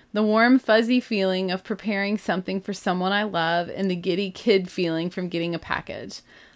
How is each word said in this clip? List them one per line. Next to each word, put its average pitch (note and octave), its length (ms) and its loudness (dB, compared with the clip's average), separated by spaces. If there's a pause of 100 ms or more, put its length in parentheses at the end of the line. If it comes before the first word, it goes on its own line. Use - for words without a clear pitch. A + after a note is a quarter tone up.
(140)
The G#3+ 100 2
warm, A3+ 360 6
fuzzy A3+ 420 4
feeling F#3+ 500 0
of F#3+ 140 -4
preparing G3+ 520 -2
something F#3+ 440 -4
for G#3 100 -8
someone F#3 400 -2
I G3+ 120 0
love E3+ 460 -2
and F#3+ 220 -2
the F3+ 60 -2
giddy F#3 340 -2
kid F#3+ 400 2
feeling E3 380 -2
from F3+ 180 -6
getting E3+ 260 -4
a D#3+ 60 -6
package. - 640 -8 (340)